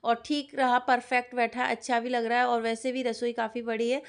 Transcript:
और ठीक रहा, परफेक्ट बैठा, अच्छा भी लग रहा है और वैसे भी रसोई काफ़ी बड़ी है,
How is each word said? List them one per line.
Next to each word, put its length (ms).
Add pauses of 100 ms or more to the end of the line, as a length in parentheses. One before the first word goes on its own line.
और 200
ठीक 300
रहा, 240
परफेक्ट 560
बैठा, 300
अच्छा 360
भी 80
लग 160
रहा 140
है 80
और 160
वैसे 300
भी 100
रसोई 300
काफ़ी 300
बड़ी 280
है, 180